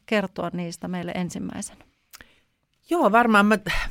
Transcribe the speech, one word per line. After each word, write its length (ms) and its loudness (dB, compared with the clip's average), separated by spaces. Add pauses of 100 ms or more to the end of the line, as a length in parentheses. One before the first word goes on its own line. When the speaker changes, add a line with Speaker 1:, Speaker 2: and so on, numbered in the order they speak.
Speaker 1:
kertoa 460 -2
niistä 360 -8
meille 260 -6
ensimmäisenä? 720 -8 (1080)
Speaker 2:
Joo, 220 4
varmaan 340 6
mä 120 4 (320)